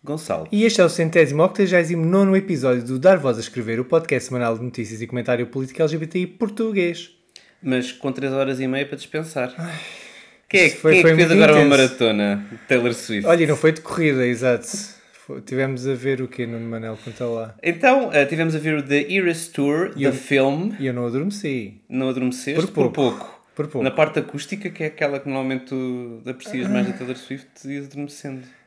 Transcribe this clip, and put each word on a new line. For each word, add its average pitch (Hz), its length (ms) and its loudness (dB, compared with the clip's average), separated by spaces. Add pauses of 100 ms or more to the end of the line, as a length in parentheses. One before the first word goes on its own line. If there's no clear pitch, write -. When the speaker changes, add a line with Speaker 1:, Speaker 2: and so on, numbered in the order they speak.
Speaker 1:
Gonçalves. 147 480 -6
Speaker 2:
E 214 140 2
este 214 160 4
é - 20 8
o 165 60 6
centésimo 160 540 4
octagésimo 175 640 2
nono 190 300 4
episódio 135 480 0
do 127 160 -4
Dar 185 180 6
Voz 127 200 0
a - 20 -6
Escrever, 113 400 -6
o 127 60 -4
podcast 160 420 0
semanal 120 300 -2
de 117 60 -10
notícias 113 380 -10
e 113 60 -8
comentário 120 400 -2
político 131 340 -6
L 156 80 2
G 160 80 -4
B 156 100 -6
T 180 120 -4
I 180 80 -2
português. 202 840 -4 (500)
Speaker 1:
Mas 127 320 -2
com 139 180 -6
três 135 220 -6
horas 135 260 -2
e 131 80 -4
meia 139 180 -4
para 143 120 -12
descansar. 151 600 -8
Speaker 2:
Ai, 165 220 -12 (680)
Speaker 1:
Quem 196 120 4
é, 170 60 8
Speaker 2:
isto - 120 -2
foi, 160 120 4
Speaker 1:
quem 180 80 8
é - 40 6
Speaker 2:
foi 165 80 8
Speaker 1:
que 160 60 6
fez 165 120 6
Speaker 2:
muito 165 140 8
Speaker 1:
agora 151 140 8
uma 147 80 8
Speaker 2:
intenso. 139 160 8
Speaker 1:
maratona 104 680 2
de 113 60 -14 (100)
Taylor 120 260 2
Swift? 107 340 -6
Speaker 2:
Olha, 170 160 6
e 147 40 4
não 147 80 2
foi 156 160 4
de 156 100 -8
corrida, 139 460 0
exato. 123 400 0 (580)
Foi, 135 140 -12
tivemos 131 480 -4
a 135 60 -2
ver 131 280 -4
o 123 60 -6
quê, 123 180 -8
Nuno 117 240 -10
Manel? 110 360 -8
Conta 120 200 -10
lá. 113 380 -8
Speaker 1:
Então, 233 480 2
eh, 147 140 4
tivemos 160 280 -2
a 156 60 -4
ver 151 160 -2
o 147 80 -4
The 143 320 0
Eras 170 320 -2
Tour, 147 480 -2
Speaker 2:
E 139 60 -6
Speaker 1:
The 139 60 2
Speaker 2:
eu, 127 60 2
Speaker 1:
Film. 139 640 0
Speaker 2:
e 135 100 -4
eu 123 60 -4
não 120 140 -4
adormeci. 131 800 -6
Speaker 1:
Não 131 220 -4
adormeceste? 131 580 -2
Speaker 2:
Por 135 240 0
pouco. - 0 -
Speaker 1:
Por 131 260 2
pouco. - 260 -18 (120)
Speaker 2:
Por 147 120 -6
pouco. - 160 -4
Speaker 1:
Na - 80 0
parte 156 280 0
acústica, 165 500 -10
que 160 140 -10
é 156 40 -4
aquela 143 340 -4
que 143 80 -10
normalmente 131 380 -4
tu 123 580 -8
aprecias 127 420 -8
mais 123 200 0
da 127 60 -6
Taylor 127 220 -8
Swift, - 540 -16
ias 143 160 -10
adormecendo. 139 560 -12 (260)